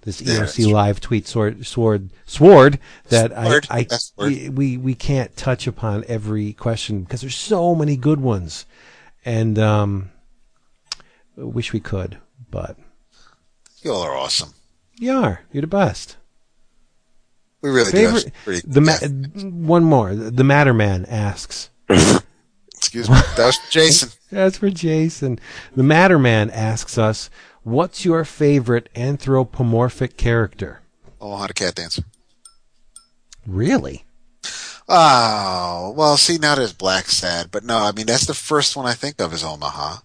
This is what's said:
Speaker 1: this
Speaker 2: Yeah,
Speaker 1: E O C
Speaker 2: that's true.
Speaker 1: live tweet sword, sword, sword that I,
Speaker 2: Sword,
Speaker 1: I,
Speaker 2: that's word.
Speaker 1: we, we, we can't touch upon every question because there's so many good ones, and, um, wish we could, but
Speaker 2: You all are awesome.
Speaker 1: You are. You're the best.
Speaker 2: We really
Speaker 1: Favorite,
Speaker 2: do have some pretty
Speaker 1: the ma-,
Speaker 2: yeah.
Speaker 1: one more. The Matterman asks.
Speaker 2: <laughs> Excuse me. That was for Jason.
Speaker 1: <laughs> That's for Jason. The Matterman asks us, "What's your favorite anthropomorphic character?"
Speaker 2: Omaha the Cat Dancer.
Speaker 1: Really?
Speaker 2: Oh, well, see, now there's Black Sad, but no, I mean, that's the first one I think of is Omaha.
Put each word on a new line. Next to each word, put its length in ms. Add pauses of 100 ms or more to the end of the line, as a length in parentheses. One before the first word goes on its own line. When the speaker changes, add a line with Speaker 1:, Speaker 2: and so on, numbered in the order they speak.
Speaker 1:
this 200
Speaker 2:
Yeah, 120
Speaker 1:
E 0
O 60
C 20
Speaker 2:
that's 160
true. 160
Speaker 1:
live 280
tweet 280
sword, 360
sword, 460 (160)
sword 540 (280)
that 300
I, 60
Speaker 2:
Sword, 260
Speaker 1:
I, 180
Speaker 2:
that's 280
word. 160
Speaker 1:
we, 160
we, 300
we 180
can't 400
touch 320
upon 400
every 460
question 480
because 180
there's 160
so 400
many 200
good 240
ones, 460 (580)
and, 320
um, 540 (1300)
wish 360
we 80
could, 380 (320)
but 260 (1040)
Speaker 2:
You 100
all 100
are 140
awesome. 380 (440)
Speaker 1:
You 180
are. 260 (100)
You're 100
the 60
best. 480 (1500)
Speaker 2:
We 80
really 220
Speaker 1:
Favorite, 180
Speaker 2:
do 20
have 100
some 100 (120)
pretty 220
Speaker 1:
the 140
ma-, 200
Speaker 2:
yeah. 500
Speaker 1:
one 340
more. 300
The 280
Matterman 680
asks. 680
Speaker 2:
<laughs> 140 (840)
Excuse 360
me. 60 (200)
That 100
was 100
for 160
Jason. 360 (120)
Speaker 1:
<laughs> 100
That's 280
for 120
Jason. 680 (380)
The 60
Matterman 680
asks 460
us, 300 (340)
"What's 440
your 180
favorite 720
anthropomorphic 1200
character?" 640 (400)
Speaker 2:
Omaha 280
the 60
Cat 200
Dancer. 280 (1400)
Speaker 1:
Really? 580 (840)
Speaker 2:
Oh, 1080
well, 200
see, 220
now 180
there's 160
Black 340
Sad, 440
but 140
no, 140
I 140
mean, 140
that's 200
the 80
first 420
one 100
I 80
think 260
of 120
is 120
Omaha. 600